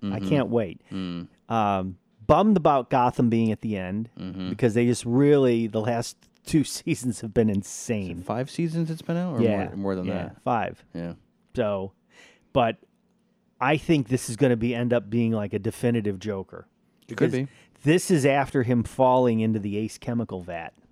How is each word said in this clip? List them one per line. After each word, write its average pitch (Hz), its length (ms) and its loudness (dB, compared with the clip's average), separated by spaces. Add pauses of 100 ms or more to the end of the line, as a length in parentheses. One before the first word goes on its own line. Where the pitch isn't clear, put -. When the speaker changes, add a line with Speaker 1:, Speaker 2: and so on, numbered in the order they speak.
Speaker 1:
I 101 40 -6
Speaker 2:
Mm-hmm. 101 220 -4
Speaker 1:
can't 139 200 2
wait. 113 320 -2 (120)
Speaker 2:
Mm. 87 360 -6 (200)
Speaker 1:
Um, 98 500 0 (280)
bummed 196 300 6
about 147 340 2
Gotham 123 380 2
being 113 240 2
at 104 80 -6
the 107 160 -4
end 98 320 -6 (100)
Speaker 2:
Mm-hmm. 92 320 -8
Speaker 1:
because 104 240 0
they 120 120 2
just 120 180 0
really, 127 600 4
the 110 140 -2
last 113 360 -4 (300)
two 151 180 2
<laughs> - 140 -8
seasons 127 420 -4
have 110 140 -10
been 113 160 4
Speaker 2:
Is 98 60 0
it - 20 2
Speaker 1:
insane. 95 640 -6
Speaker 2:
five 120 280 -6
seasons 165 400 -4
it's 160 120 -10
been 170 140 -4
out, 175 220 -4
or 117 40 2
Speaker 1:
Yeah. 101 260 0
Speaker 2:
more, 92 80 -12
more 98 200 -4
than 90 100 -6
Speaker 1:
Yeah, 92 80 -4
Speaker 2:
that? 87 280 -10
Speaker 1:
five. 107 420 -2 (100)
Speaker 2:
Yeah. 85 200 -8 (400)
Speaker 1:
So, 101 380 -2 (600)
but 117 240 2 (840)
I 143 160 2
think 147 320 0
this 123 220 -2
is 110 60 -6
gonna 123 200 4
be, 117 180 -2
end 117 180 0
up 101 180 0
being, 113 220 2
like, 104 200 -2
a 107 60 -2
definitive 107 600 -2
Joker. 95 480 -10 (420)
Speaker 2:
It 110 80 -10
could - 140 2
Speaker 1:
This, 127 120 -2
Speaker 2:
be. 135 60 -6 (340)
Speaker 1:
this 170 280 2
is 147 160 4
after 139 360 2
him 117 200 2
falling 127 580 4
into 110 180 0
the 101 180 -4
Ace 107 220 -4
Chemical 113 420 -6
vat, 87 320 -10 (200)